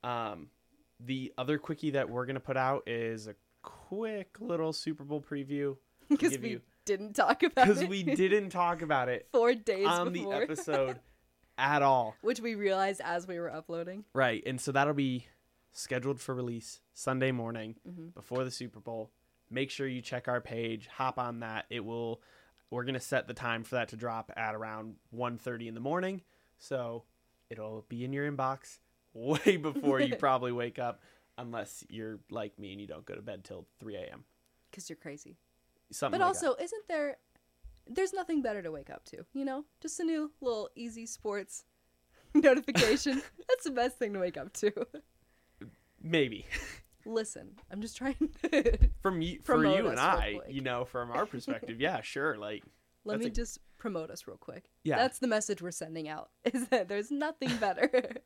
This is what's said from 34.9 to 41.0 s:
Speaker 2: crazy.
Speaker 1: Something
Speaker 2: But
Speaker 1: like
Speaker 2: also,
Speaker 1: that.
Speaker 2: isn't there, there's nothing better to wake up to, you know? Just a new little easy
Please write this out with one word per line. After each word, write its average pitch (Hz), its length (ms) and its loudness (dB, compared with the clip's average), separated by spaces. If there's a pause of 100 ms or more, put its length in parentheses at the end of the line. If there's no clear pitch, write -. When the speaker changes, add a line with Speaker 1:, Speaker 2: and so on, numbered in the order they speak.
Speaker 2:
crazy. 151 400 -16 (540)
Speaker 1:
Something - 300 0
Speaker 2:
But 370 40 6
Speaker 1:
like 359 120 6
Speaker 2:
also, 285 180 2
Speaker 1:
that. - 80 -4
Speaker 2:
isn't 427 240 -8
there, 294 300 -2 (720)
there's 381 240 0
nothing 349 300 0
better 208 200 -2
to 170 80 -4
wake 147 200 -10
up - 160 -14
to, - 260 -14
you 269 120 -4
know? 277 200 -4 (160)
Just - 180 -8
a 359 60 -2
new 311 260 0 (100)
little 226 360 -2
easy 233 300 -10